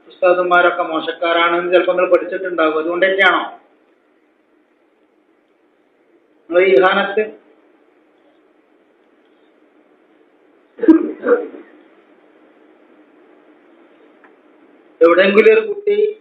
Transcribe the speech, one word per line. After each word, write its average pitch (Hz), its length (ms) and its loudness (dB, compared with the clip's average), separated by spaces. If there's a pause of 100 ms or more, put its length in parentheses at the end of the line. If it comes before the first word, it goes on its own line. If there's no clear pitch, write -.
ഉസ്താദുമാരൊക്കെ 180 800 0
മോശക്കാരാണെന്ന് 170 840 -4
ചിലപ്പോ 175 200 2
നിങ്ങൾ 180 200 -2
പഠിച്ചിട്ടുണ്ടാവും. 170 680 -2
അതുകൊണ്ടൊക്കെയാണോ? 180 640 -2 (3000)
നിങ്ങൾ 175 220 0
ഈ 190 120 2
ഇഹാനത്ത് 196 440 0 (4000)
എവിടെയെങ്കിലും 202 480 4
ഒരു 440 160 2
കുട്ടി 403 280 -4 (240)